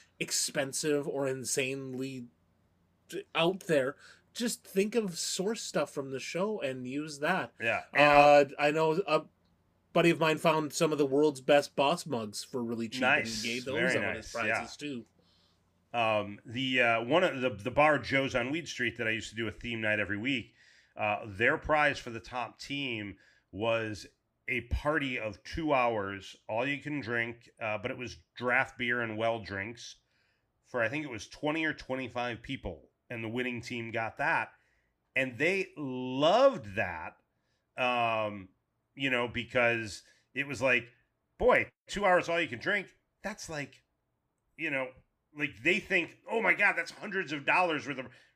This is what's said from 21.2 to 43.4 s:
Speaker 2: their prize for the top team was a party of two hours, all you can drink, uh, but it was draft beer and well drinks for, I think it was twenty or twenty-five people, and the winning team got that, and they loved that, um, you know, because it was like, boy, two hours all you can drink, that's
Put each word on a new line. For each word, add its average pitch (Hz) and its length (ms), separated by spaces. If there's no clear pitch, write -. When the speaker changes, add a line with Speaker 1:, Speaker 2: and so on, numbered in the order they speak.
Speaker 2:
their 117 320
prize 147 400
for - 120
the 113 100
top 120 400
team 117 560
was 110 560
a 123 160
party 139 560
of 107 240
two 156 300
hours, 104 640
all 113 160
you 139 140
can 147 220
drink, 117 500
uh, 107 180
but 120 120
it 127 80
was 117 200
draft 123 420
beer 123 220
and 110 180
well 113 220
drinks 101 560
for, 127 120
I 113 80
think 147 160
it 139 60
was 110 160
twenty 156 380
or 156 80
twenty-five 123 680
people, 101 480
and 117 140
the 110 40
winning 123 320
team 117 300
got 110 280
that, 139 340
and 127 220
they 180 380
loved 135 1000
that, 90 400
um, 113 720
you 139 160
know, 123 160
because 117 760
it 139 100
was 127 160
like, 123 240
boy, 185 320
two 202 180
hours 180 220
all 170 120
you 165 60
can 120 140
drink, 190 260
that's 196 260